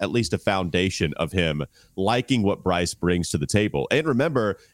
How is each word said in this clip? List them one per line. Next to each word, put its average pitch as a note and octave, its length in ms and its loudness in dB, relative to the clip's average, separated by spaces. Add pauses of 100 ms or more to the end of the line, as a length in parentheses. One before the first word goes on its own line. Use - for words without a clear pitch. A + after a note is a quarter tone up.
at G2 80 -2
least A#2 240 0
a G2 60 -2
foundation F2+ 760 0
of D#2+ 160 -4
him D#2+ 340 0 (300)
liking A#2+ 460 0
what G2 220 0
Bryce F2 320 0
brings F2 340 0
to - 80 -2
the C#2+ 80 0
table. G2+ 460 0
And D#3 160 2
remember, B2+ 500 0 (160)